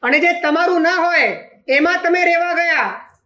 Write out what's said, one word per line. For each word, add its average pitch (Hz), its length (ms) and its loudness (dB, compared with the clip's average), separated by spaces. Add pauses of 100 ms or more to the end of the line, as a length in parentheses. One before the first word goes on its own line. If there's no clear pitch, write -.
અને 262 180 2
જે 339 220 0
તમારું 339 400 0
ના 339 140 2
હોય 320 540 -2 (180)
એમાં 311 360 2
તમે 349 220 2
રહેવા 349 280 0
ગયા 311 560 -4 (160)